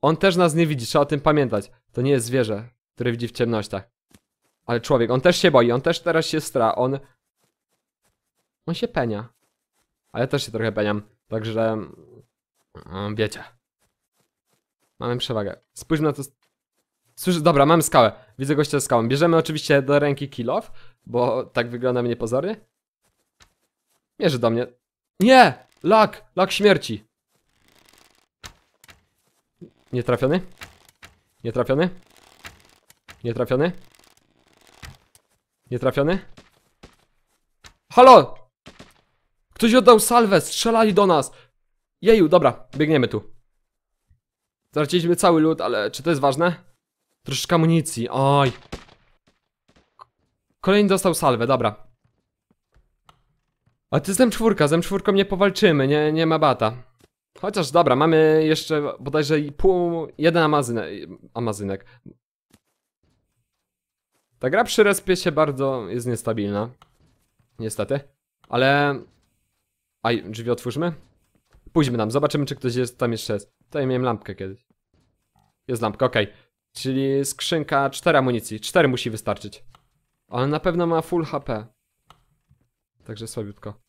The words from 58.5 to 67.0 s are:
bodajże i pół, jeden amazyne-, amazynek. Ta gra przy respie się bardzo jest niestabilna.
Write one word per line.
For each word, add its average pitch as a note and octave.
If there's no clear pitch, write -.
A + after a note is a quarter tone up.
bodajże D3
i D3
pół, F3
jeden E3
amazyne-, A#2+
amazynek. G#2
Ta C3
gra F#3+
przy -
respie G3
się F3+
bardzo C3+
jest A#2
niestabilna. A2